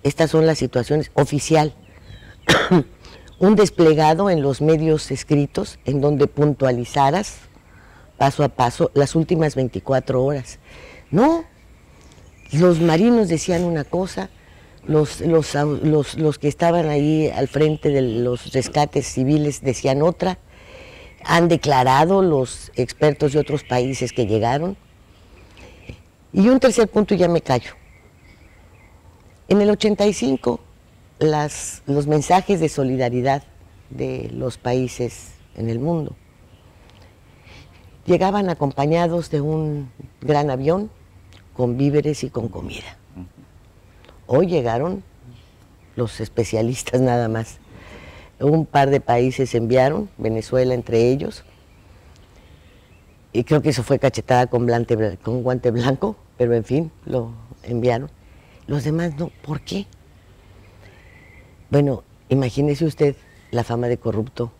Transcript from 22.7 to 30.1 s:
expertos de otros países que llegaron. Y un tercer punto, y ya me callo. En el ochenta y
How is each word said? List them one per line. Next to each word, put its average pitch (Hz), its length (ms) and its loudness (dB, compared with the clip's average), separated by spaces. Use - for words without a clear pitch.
expertos 143 580 0
de 151 60 2
otros 143 240 -4
países 127 500 -2
que 117 140 -2
llegaron. 127 500 -2
Y 196 180 4
un 262 100 4
tercer 233 280 4
punto, 208 280 0
y - 20 -2
ya 175 100 4
me 170 140 2
callo. 127 300 -2
En 202 140 4
el 202 80 4
ochenta 208 360 2
y 208 80 2